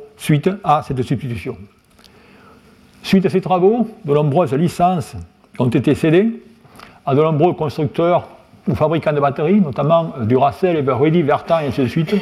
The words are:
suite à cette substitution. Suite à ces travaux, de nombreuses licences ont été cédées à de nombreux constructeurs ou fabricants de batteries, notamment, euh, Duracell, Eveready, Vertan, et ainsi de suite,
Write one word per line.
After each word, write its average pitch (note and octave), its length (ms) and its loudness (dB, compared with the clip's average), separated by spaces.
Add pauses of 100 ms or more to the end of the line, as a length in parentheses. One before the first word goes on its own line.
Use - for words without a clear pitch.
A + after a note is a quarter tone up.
(160)
suite D3+ 340 0 (120)
à D3+ 200 0
cette B2+ 200 -6
substitution. A#2+ 540 -6 (1500)
Suite F#3+ 240 2
à D#3 40 0
ces F#3 100 0
travaux, F#3 480 2 (160)
de C#3+ 100 0
nombreuses D3+ 400 2
licences F3 640 -2 (420)
ont B2+ 100 0
été D3 260 2
cédées F3+ 460 2 (640)
à C3 100 -2
de D3 80 4
nombreux D#3+ 320 2
constructeurs D#3+ 720 -2 (400)
ou C3+ 80 -2
fabricants D#3 360 0
de D3 80 0
batteries, D#3 400 2
notamment, D#3 600 0
euh, A2+ 40 -6
Duracell, C#3 520 2
Eveready, D3 460 2
Vertan, D3 380 0
et D3 60 -4
ainsi C3+ 160 -2
de B2 60 0
suite, E3 340 -2